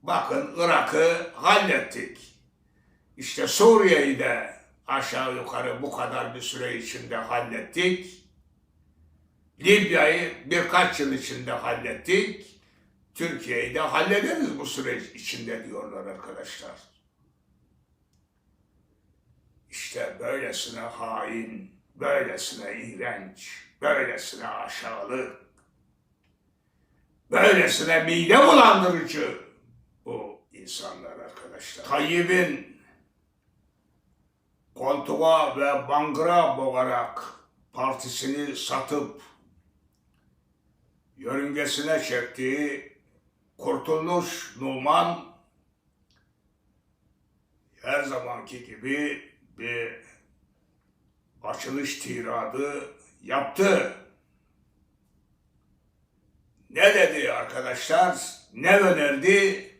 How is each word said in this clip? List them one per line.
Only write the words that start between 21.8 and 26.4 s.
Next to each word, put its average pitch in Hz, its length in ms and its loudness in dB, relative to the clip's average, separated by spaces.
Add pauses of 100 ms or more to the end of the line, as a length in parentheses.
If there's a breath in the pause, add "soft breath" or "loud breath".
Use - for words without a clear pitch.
böylesine 135 840 -4
iğrenç, 101 840 -12 (140)
böylesine - 680 -2
aşağılık, - 880 -8 (1900)